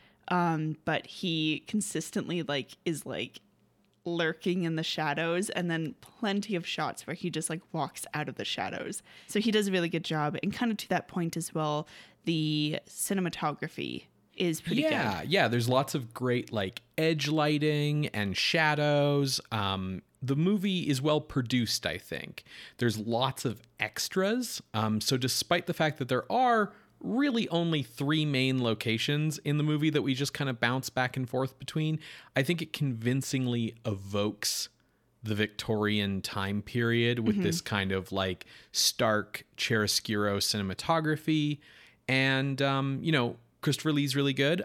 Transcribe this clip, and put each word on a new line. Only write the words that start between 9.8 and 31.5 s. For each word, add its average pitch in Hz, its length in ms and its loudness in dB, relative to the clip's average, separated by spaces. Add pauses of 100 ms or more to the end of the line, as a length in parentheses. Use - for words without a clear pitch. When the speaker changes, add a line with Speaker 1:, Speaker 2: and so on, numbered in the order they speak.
Speaker 1:
good 170 160 -4
job. 151 380 -2
And 202 100 0
kind 240 180 -2
of 214 80 -2
to - 120 -8
that - 180 0
point 165 300 -2
as - 160 -6
well, 151 340 -2 (380)
the 151 600 2
cinematography 156 1160 -4 (320)
is 170 240 0
pretty 233 220 0
Speaker 2:
Yeah, 135 400 2
Speaker 1:
good. 110 80 -4
Speaker 2:
yeah. 170 180 6
There's 117 200 2
lots 127 260 2
of 123 180 -6
great, 123 400 0
like, 98 300 -4 (160)
edge 160 300 0
lighting 147 800 2
and 101 280 0
shadows. 147 1040 4 (100)
Um, 95 520 -2 (200)
the 131 140 0
movie 185 520 2
is 135 140 0
well 151 180 2
produced, 123 680 0
I 82 120 -4
think. - 460 -12 (340)
There's 117 200 2
lots 117 460 -2
of 107 160 -4 (180)
extras. 202 840 -2 (100)
Um, 107 280 0
so - 160 2
despite 131 500 0
the 175 80 -2
fact 151 240 0
that 127 100 -4
there 127 220 0
are 226 420 4 (280)
really 233 480 0
only 165 340 2
three 151 420 0
main 131 380 2
locations 120 760 0
in 143 200 0
the 147 60 2
movie 151 260 2
that 147 120 2
we 131 120 0
just 135 180 -2
kind 139 160 -2
of 123 120 -4
bounce 127 280 2
back 127 280 -2
and 127 120 -4
forth 131 300 -4